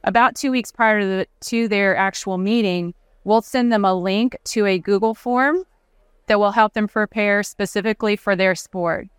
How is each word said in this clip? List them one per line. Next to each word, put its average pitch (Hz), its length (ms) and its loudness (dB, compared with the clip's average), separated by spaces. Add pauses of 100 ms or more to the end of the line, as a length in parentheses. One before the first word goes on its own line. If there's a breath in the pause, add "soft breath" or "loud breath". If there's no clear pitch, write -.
About 233 300 2
two 269 160 -4
weeks 254 200 -2
prior 214 300 0
to 202 40 -2
the, 190 220 -2 (140)
to 233 260 -2
their 196 300 2
actual 190 400 -4
meeting, 185 560 -2 (320)
we'll 220 160 2
send 240 320 0
them 208 100 2
a 185 100 2
link 196 520 -2
to 214 200 0
a 190 140 2
Google 202 340 0
form 269 520 0 (640)
that 208 120 2
will 202 140 2
help 214 220 2
them 214 120 0
prepare 208 560 0
specifically 208 720 -2
for 202 220 -2
their 185 180 2
sport. 175 640 -6